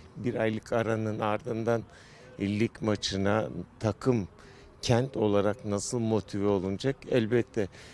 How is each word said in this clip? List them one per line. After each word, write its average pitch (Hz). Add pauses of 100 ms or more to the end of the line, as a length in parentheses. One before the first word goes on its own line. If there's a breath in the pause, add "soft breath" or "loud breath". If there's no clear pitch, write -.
(160)
Bir 113
aylık 110
aranın 110
ardından, 110 (560 loud breath)
e, 101
lig 117 (100)
maçına 101 (320)
takım 113 (540 loud breath)
kent 127
olarak 101
nasıl 104
motive 107
olunacak 98 (140)
elbette. 113 (240 loud breath)